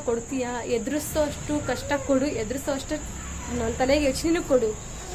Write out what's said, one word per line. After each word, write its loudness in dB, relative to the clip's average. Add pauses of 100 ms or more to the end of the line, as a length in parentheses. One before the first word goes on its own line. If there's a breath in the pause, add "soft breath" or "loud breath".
ಕೊಡ್ತೀಯಾ, -2
ಎದುರಿಸೋ 0
ಅಷ್ಟು -2
ಕಷ್ಟ -2 (140)
ಕೊಡು, 4
ಎದುರಿಸೋ -2
ಅಷ್ಟು -2 (600)
ನನ್ನ 0
ತಲೆಗೆ 4
ಯೋಚನೆನೂ 2
ಕೊಡು. 2 (180)